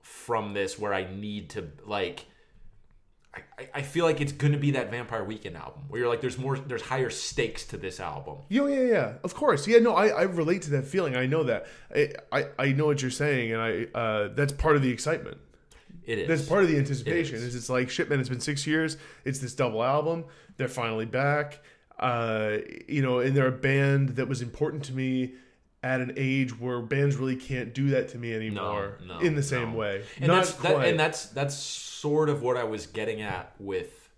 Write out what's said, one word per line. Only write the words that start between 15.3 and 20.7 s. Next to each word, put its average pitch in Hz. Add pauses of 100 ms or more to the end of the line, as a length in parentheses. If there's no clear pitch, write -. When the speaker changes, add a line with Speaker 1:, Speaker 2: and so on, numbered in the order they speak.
Speaker 1:
It 113
is. -
Speaker 2:
That's 160
part 196
of 175
the 156
anticipation. 143
Speaker 1:
It 113
is. 120
Speaker 2:
Is 123
it's 117
like, 127
"Shit, -
man, 143
it's 123
been 123
six 143
years. 156 (280)
It's 139
this 127
double 117
album. 151 (300)
They're 127
finally 113